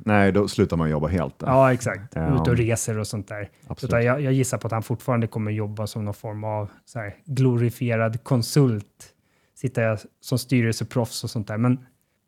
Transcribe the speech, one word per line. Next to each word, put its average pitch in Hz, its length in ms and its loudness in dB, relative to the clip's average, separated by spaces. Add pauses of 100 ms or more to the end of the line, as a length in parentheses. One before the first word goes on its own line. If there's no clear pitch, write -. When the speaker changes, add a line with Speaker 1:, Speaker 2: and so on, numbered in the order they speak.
Speaker 1:
nej, 101 260 6
då 98 160 2
slutar 90 300 2
man 80 120 2
jobba 76 180 0
helt 78 320 -2
då. - 80 -8
Speaker 2:
Ja, 131 260 6
exakt. 110 420 -6
Speaker 1:
Ja. 151 260 0
Speaker 2:
Ut - 60 2
och 120 100 4
reser 113 400 -2
och 107 100 -4
sånt 104 200 -8
där. 104 220 -10 (180)
Speaker 1:
Absolut. - 240 -10
Speaker 2:
Utan 117 140 2
jag, 127 160 0
jag 135 120 0
gissar 131 240 0
på 113 100 -6
att 107 60 -2
han 110 100 -2
fortfarande 117 440 -2
kommer 107 240 -4
jobba 107 360 -6
som 107 180 -6
någon 104 80 -6
form 107 300 -10
av 107 260 -6 (160)
så - 140 -12
här 101 160 -12 (100)
glorifierad 117 960 2
konsult. 120 880 0 (420)
Sitta 113 420 0 (240)
som - 180 -2
styrelseproffs 117 840 -2
och 117 60 -8
sånt 104 180 -6
där. 107 100 -6
Men 123 220 2 (480)